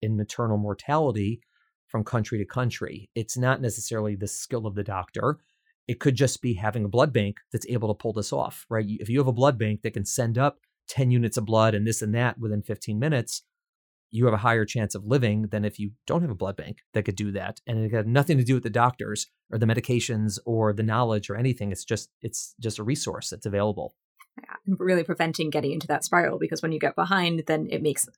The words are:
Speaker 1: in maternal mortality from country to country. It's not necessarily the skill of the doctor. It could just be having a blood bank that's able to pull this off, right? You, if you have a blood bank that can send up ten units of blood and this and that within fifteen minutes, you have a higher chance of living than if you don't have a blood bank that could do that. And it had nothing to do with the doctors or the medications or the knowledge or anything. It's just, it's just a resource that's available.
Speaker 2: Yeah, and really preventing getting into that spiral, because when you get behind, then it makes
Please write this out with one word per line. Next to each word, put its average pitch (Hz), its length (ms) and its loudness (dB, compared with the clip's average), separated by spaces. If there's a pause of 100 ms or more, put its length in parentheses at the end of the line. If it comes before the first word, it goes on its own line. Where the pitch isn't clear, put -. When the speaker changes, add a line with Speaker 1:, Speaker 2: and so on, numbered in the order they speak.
Speaker 1:
in 110 140 0
maternal 107 420 0
mortality 107 840 0 (440)
from 107 200 -4
country 113 320 -2
to 101 80 -2
country. 107 680 -6
It's 113 220 -6
not 127 220 2
necessarily 110 560 -4
the 98 140 -6
skill - 360 -6
of 98 100 -6
the 101 100 -2
doctor. 101 520 -4 (520)
It 120 100 -4
could 139 160 2
just - 260 0
be 120 120 0
having 107 320 -2
a - 20 0
blood 123 240 4
bank 104 280 0 (120)
that's - 160 -6
able 120 220 -2
to 104 120 -2
pull 113 120 -2
this 104 180 -4
off, - 380 -4
right? 110 160 0
You, 104 160 -4
if 95 80 -6
you 123 100 2
have 135 80 4
a 127 60 4
blood 127 260 4
bank 107 220 0
that 110 100 -4
can 101 140 -4
send 117 320 0
up 139 220 2 (280)
ten 127 240 2
units 120 240 4
of 117 80 0
blood 110 320 4
and 104 100 0
this 110 160 0
and 107 140 0
that 120 240 0
within 107 220 -2
fifteen 104 360 -6
minutes, 131 440 0 (680)
you 113 140 0
have 120 100 6
a 107 40 2
higher 113 260 4
chance 104 320 -2
of 98 100 -8
living 110 420 2
than 104 180 -2
if 104 140 -4
you 104 120 -6 (140)
don't 165 160 0
have 160 100 -2
a 98 40 -6
blood 95 200 -4
bank - 220 -12 (160)
that 104 100 2
could 98 140 -2
do 104 160 -2
that. 95 340 -6
And 113 160 0
it 107 80 0
had 110 160 2
nothing 139 300 4
to 127 80 4
do 131 80 4
with 123 100 0
the 117 60 -2
doctors 110 580 0 (240)
or 110 60 -2
the 113 80 4
medications 110 800 2
or 113 260 2
the 104 100 0
knowledge 110 480 0
or 101 60 -4
anything. 117 380 0
It's - 100 -8
just, - 260 -4 (120)
it's - 400 -10
just 113 180 -4
a 110 40 -4
resource - 480 -4
that's - 140 -10
available. 101 500 -2 (440)
Speaker 2:
Yeah, - 140 -16 (140)
and 190 120 2
really 185 240 4
preventing 165 460 -2
getting 143 220 0
into 156 160 -6
that 147 160 0
spiral, 170 340 2
because 160 240 -4
when 160 100 0
you 156 60 -2
get 170 180 0
behind, 170 520 0
then 156 240 0
it 143 100 -2
makes 151 260 0 (100)